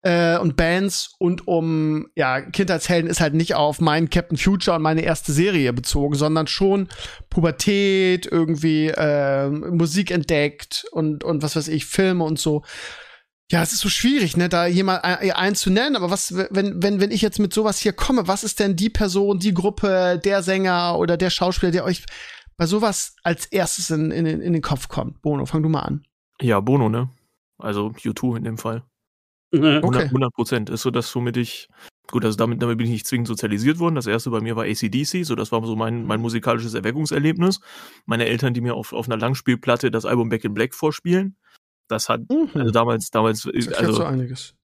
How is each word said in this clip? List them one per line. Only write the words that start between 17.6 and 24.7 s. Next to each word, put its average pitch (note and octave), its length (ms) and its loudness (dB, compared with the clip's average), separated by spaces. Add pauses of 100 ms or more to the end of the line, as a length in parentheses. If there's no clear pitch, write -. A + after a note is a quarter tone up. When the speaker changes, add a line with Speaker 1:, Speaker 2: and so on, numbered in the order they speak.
Speaker 1:
hier G#3 140 0
komme, A#3+ 340 0
was F#3+ 160 0
ist - 180 -6
denn G3 140 2
die G3+ 160 0
Person, G3 480 2
die F#3+ 160 2
Gruppe, F#3 680 2
der G3 180 2
Sänger F3 560 0
oder E3+ 180 2
der F3+ 140 0
Schauspieler, F3+ 420 2
der F3+ 120 0
euch F3 200 -2 (520)
bei E3+ 100 0
sowas G#3 480 0 (100)
als E3+ 220 -2
erstes F3+ 440 -2
in, D#3 200 0
in, E3 160 -2
in D#3+ 260 -2
den D#3+ 100 0
Kopf - 260 -4